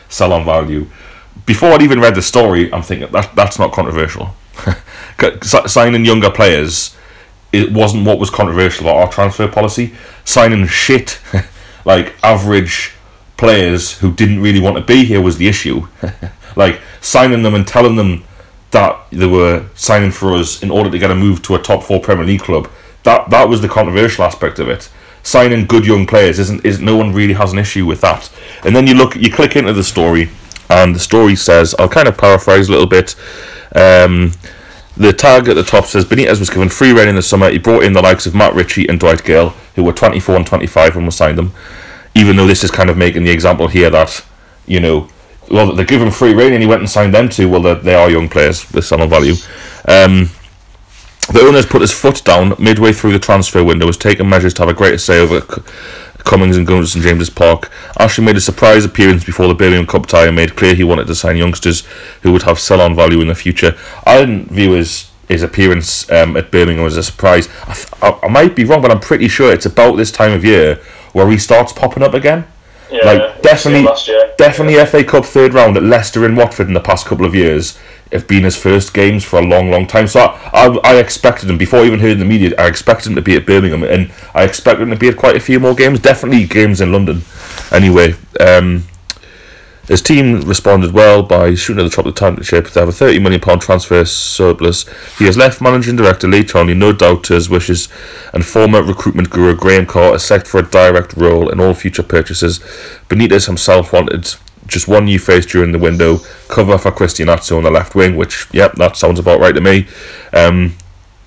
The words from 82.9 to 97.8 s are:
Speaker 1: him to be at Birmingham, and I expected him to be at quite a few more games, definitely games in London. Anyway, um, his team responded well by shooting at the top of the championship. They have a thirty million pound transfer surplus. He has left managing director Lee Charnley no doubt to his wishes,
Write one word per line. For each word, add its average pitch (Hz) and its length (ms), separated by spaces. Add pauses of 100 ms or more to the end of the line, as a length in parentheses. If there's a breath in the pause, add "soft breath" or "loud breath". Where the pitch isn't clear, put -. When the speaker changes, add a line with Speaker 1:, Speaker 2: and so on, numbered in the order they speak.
Speaker 1:
him 101 60
to - 40
be 90 160
at 71 80
Birmingham, 95 380
and 92 280 (240 loud breath)
I 90 100
expected - 400
him 120 60
to 110 60
be 120 120
at 117 100
quite - 180
a 120 40
few 127 200
more 127 140
games, 135 260
definitely 123 460
games 104 340
in 90 100
London. 90 300 (500 loud breath)
Anyway, 87 440 (260)
um, 90 440 (1040 soft breath)
his 92 140
team 131 420
responded 95 500
well 104 300
by 87 320
shooting 92 300
at 85 60
the - 40
top - 120
of - 80
the - 40
championship. 90 500
They 87 120
have 87 80
a 85 40
thirty 123 260
million 95 240
pound 90 180
transfer 87 460
surplus. 87 800 (320 loud breath)
He 104 80
has 95 100
left 131 240
managing 127 360
director 92 320
Lee 101 160
Charnley 87 300
no 101 200
doubt 87 300
to 87 100
his 85 160
wishes, 87 380 (440 loud breath)